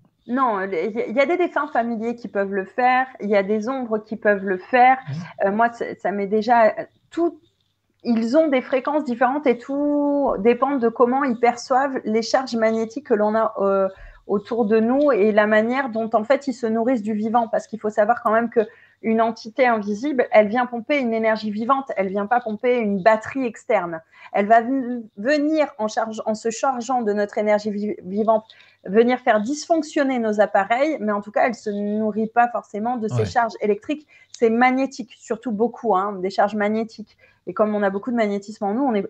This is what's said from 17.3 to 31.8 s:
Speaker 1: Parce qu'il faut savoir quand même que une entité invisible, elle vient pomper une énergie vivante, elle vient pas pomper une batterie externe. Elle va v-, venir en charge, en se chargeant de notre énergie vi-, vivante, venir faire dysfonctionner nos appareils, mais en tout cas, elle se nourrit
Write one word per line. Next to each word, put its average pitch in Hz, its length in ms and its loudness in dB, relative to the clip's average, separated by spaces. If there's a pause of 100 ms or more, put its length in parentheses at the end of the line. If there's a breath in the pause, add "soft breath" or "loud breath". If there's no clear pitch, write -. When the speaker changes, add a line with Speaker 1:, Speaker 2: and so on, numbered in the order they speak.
Speaker 1:
Parce 190 180 -4
qu'il 214 120 -12
faut 214 120 -4
savoir 220 320 0
quand 214 100 2
même 226 160 2
que 233 120 0 (420 loud breath)
une 220 180 2
entité 226 460 0
invisible, 226 640 0
elle 214 160 6
vient 247 160 0
pomper 240 340 -2
une 240 140 0
énergie 220 380 0
vivante, 247 480 -2
elle 190 100 -2
vient 202 160 -2
pas 240 160 0
pomper 247 380 0
une 202 240 -2
batterie 220 420 2
externe. 180 560 -2 (320 loud breath)
Elle 202 140 2
va 226 160 6
v-, 247 400 -4 (160)
venir 294 480 2 (100)
en 214 120 -2
charge, 220 360 -4
en 220 100 -2
se 220 140 -6
chargeant 247 540 -2
de 208 100 0
notre 202 240 -2
énergie 208 340 0
vi-, 208 320 -4
vivante, 214 440 0 (400 soft breath)
venir 240 320 4
faire 220 240 2
dysfonctionner 294 760 0
nos 214 220 0
appareils, 233 600 2
mais 208 120 -2
en 202 80 -2
tout 208 120 -14
cas, - 160 2
elle 220 60 -2
se - 140 -10
nourrit 208 600 -2